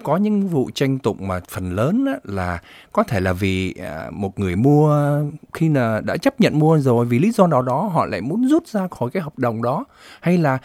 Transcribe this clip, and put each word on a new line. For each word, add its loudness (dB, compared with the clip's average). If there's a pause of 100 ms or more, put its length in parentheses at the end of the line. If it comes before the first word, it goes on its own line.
có 2
những 2
vụ 0
tranh 0
tụng -2
mà -2 (100)
phần -6
lớn 0
á, -2 (100)
là -4 (320)
có 0
thể -2
là 2
vì, -2
à, -12
một -6
người -2
mua 4 (640)
khi 0
là 0
đã -2
chấp 0
nhận 2
mua 4
rồi, 4
vì 2
lý 2
do 4
nào 2
đó -2
họ 0
lại -4
muốn -2
rút 2
ra -4
khỏi -6
cái -4
hợp -10
đồng -2
đó, -2 (360)
hay 2
là 2